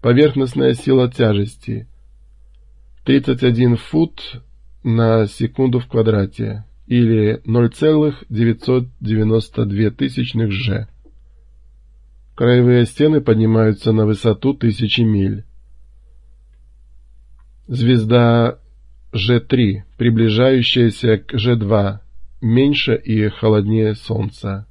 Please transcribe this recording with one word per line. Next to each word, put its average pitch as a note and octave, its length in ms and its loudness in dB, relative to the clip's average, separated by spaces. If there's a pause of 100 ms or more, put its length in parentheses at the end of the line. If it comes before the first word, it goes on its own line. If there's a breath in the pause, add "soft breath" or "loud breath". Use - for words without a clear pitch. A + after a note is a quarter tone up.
Поверхностная C3 720 2
сила B2+ 340 0
тяжести A2 760 -4 (1160)
тридцать C3 400 0
один A#2+ 320 2
фут - 640 -6 (400)
на A2+ 440 2
секунду B2 520 -2
в A#2+ 80 -6
квадрате G#2+ 760 -2 (220)
или A2+ 580 0
ноль A#2 260 0
целых D3+ 580 0
девятьсот A#2 600 0 (100)
девяносто A2 680 -2
две G2+ 280 -2
тысячных A#2+ 580 -4
ж. G#2+ 380 -6 (1500)
Краевые B2 500 4
стены D3+ 360 2
поднимаются A2 720 2
на A2 140 2
высоту A2 480 0
тысячи A#2 480 -2
миль. G#2 420 -2 (2250)
Звезда A#2 920 2 (540)
Ж A2 280 0
три, G2+ 440 -2 (120)
приближающаяся A#2 1200 0
к - 220 -8
Ж A#2+ 180 0
два, G2+ 460 -2 (400)
меньше B2+ 540 0
и G#2+ 320 -2
холоднее G#2+ 680 0
Солнца. G#2 760 -8